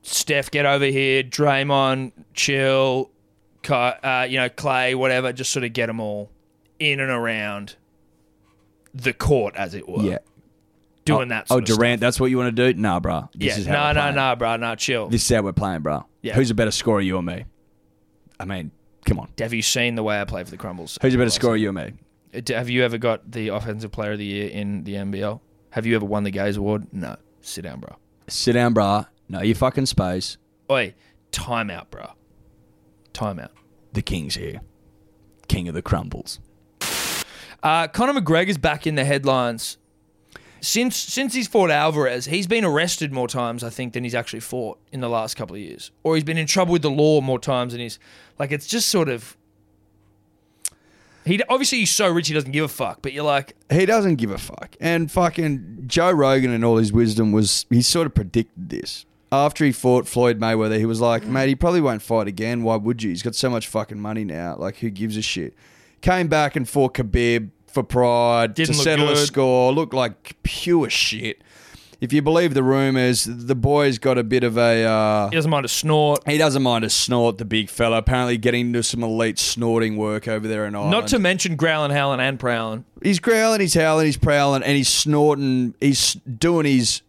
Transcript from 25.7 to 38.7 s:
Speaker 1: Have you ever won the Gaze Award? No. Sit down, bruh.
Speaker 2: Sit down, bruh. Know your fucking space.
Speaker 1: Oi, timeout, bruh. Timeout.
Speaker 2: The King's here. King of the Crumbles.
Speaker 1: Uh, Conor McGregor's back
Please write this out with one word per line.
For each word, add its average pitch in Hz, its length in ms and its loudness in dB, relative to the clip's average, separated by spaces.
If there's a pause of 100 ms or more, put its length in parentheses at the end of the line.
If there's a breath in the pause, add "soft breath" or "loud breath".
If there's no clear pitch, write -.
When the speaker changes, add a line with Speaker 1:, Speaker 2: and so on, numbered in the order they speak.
Speaker 1:
Have 113 160 -6
you 117 80 2
ever 104 100 0
won 104 180 -2
the 101 80 -4
Gaze 98 260 -2
Award? 104 340 -4
No. 82 240 -10 (260)
Sit - 220 -14
down, 65 180 -14
bruh. - 140 -20 (320)
Speaker 2:
Sit - 260 0
down, 120 220 4
bruh. 104 320 2 (200)
Know 92 140 -8
your 107 140 2
fucking 131 320 0
space. 92 500 -2 (320)
Speaker 1:
Oi, 120 240 0 (380 soft breath)
timeout, 110 560 -6
bruh. - 240 -18 (1000)
Timeout. 101 360 -8 (440)
Speaker 2:
The 104 100 -2
King's 80 320 -6
here. - 260 -10 (840)
King 87 200 -2
of 82 60 -8
the 87 80 -6
Crumbles. - 580 -8 (1200 loud breath)
Speaker 1:
Uh, 160 240 2
Conor 262 320 0
McGregor's 175 380 2
back 147 280 -2